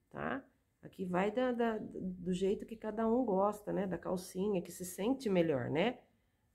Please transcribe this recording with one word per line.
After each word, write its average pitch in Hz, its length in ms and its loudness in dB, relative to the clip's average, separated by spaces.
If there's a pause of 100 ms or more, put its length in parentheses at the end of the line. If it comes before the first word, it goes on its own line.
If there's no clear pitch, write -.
(100)
tá? 196 340 -4 (380)
Aqui - 220 -10
vai 185 260 0
da, 254 200 0
da, 233 280 0
do 180 540 -6
jeito 190 340 0
que 220 100 -14
cada 220 320 -2
um 247 160 4
gosta, 202 480 2
né? 185 140 0
Da 175 100 -2
calcinha, 185 640 -2
que 175 100 -6
se 180 140 -10
sente 220 460 -2
melhor, 156 400 4
né? 185 280 2 (560)